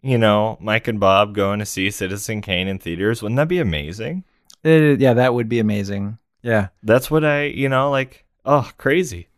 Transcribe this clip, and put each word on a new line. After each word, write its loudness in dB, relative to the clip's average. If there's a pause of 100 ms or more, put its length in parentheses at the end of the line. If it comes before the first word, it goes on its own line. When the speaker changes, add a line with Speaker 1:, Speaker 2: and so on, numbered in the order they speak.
Speaker 1:
you 0
know, 2
Mike -2
and -4
Bob 4
going 0
to -6
see -4
Citizen -6
Kane -2
in -6
theaters. -4
Wouldn't -4
that 0
be -2
amazing? -6 (380)
Speaker 2:
Uh, 0 (300)
yeah, 4
that 4
would -2
be 0
amazing. -2 (240)
Yeah. 0 (140)
Speaker 1:
That's 2
what 0
I, 0
you -4
know, 0
like, -6 (180)
oh, 0
crazy. -2